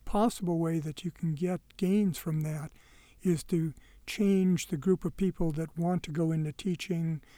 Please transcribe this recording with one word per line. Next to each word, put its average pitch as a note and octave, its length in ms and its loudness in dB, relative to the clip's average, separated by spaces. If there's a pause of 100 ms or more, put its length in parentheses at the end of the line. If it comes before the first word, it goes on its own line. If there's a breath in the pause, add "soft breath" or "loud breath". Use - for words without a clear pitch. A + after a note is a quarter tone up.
possible F#3+ 540 2
way E3 200 2
that D3+ 240 -8
you E3+ 80 -4
can D#3+ 220 -2
get F3 280 -2 (140)
gains G3 420 2
from D#3 240 -2
that D#3 300 -6 (520 soft breath)
is E3+ 220 2
to D#3+ 280 0 (320 soft breath)
change F#3+ 640 2
the D#3+ 100 -4
group F#3 280 2
of E3 120 -4
people F3 360 0
that D#3+ 240 -6
want E3+ 260 0
to E3 80 -10
go D#3+ 200 0
into D#3 200 0
teaching, E3 720 -2 (160 soft breath)